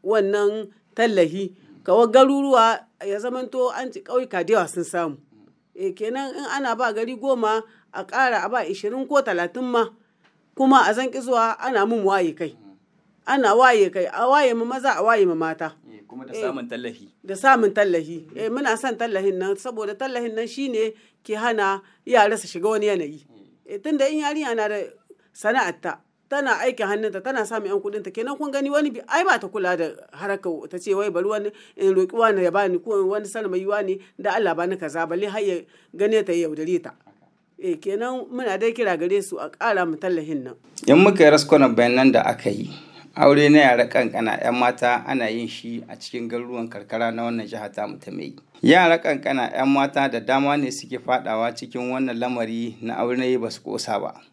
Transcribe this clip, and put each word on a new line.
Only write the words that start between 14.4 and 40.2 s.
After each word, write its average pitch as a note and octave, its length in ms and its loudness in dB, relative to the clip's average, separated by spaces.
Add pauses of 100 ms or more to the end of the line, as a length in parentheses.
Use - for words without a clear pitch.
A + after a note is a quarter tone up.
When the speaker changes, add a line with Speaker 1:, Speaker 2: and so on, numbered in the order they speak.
Speaker 1:
ma A#3 120 -2
maza, B3+ 320 -2
a E3 60 -2
waye A3 220 4
ma F3 80 2
mata. D#3+ 400 -4 (160)
Speaker 2:
Eh, G#2+ 180 -20
kuma B2+ 180 -18
da B2 80 -18
Speaker 1:
Eh, - 100 -10
Speaker 2:
samun C3 260 -6
tallafi. A#2+ 400 -12 (160)
Speaker 1:
da F#3+ 100 -8
samun A3+ 380 4
tallafi. E3+ 640 0
Eh, A3 140 -6
muna B3 280 -2
son A#3+ 180 -6
tallafin G3 420 -2
nan, F#3+ 180 -2
saboda G#3+ 420 -10
tallafin A#3+ 380 -6
nan A3+ 120 -4
shine A#3 460 -4 (300)
ke A3 120 -8
hana G#3 460 0 (240)
yara A3 320 6
su G3 100 -10
shiga F3+ 220 -4
wani G#3+ 180 0
yanayi. D#3 380 -4
Speaker 2:
Mm. - 480 -20
Speaker 1:
Eh, G3+ 80 -10
tunda D4 260 0
in D4+ 140 -2
yarinya C#4+ 340 -4
na G#3+ 120 0
da G#3 100 -4 (560)
sana'arta, G3+ 640 -2 (300)
tana C#4 380 0
aikin A3+ 220 -2
hannunta, G#3 360 -4
tana B3 220 -4
samun G#3+ 240 -6
yan G3+ 100 0
kuɗinta, G3+ 340 -8
kenan B3 240 -6
kun D4 140 -6
gani C#4 180 -2
wani D4 220 0
bi, A3 160 -12
ai E4 160 0
ba F4 160 2
ta G3+ 80 -10
kula F#3 300 -2
da D#3+ 140 -2 (200)
haraka, G3 380 -6 (200)
ta F3+ 100 -12
ce G3 140 -4
wai G3+ 160 -2
bari F3+ 180 -2
wani G#3 240 -4 (260)
in G3 180 2
roƙi F#3 220 0
wani G#3+ 260 2
ya F3+ 80 2
bani F#3 280 0
ko G3+ 280 -2
wani G#3 200 -4
sarmayi F#3+ 400 -6
wani G3 320 -2 (200)
da F#3+ 160 -2
Allah F#3+ 200 0
bani F3 220 -4
kaza, E3 300 -6
balle F#3 220 -4
har G#3 100 -6
ya F#3+ 220 -2 (340)
gane G#3+ 300 2
ta F#3 80 -2
ya E3+ 160 0
yaudare D#3+ 340 -2
ta. - 80 -14 (680)
Eh, F3 160 -4
kenan A#3 540 -6
muna B3 280 -4
dai A3+ 140 0
kira G#3 240 -2
gare F#3 240 0
su F#3 160 -8
a D#3 140 -10
ƙara G3 360 0
mu D#3+ 80 -2
tallahin D#3 480 -4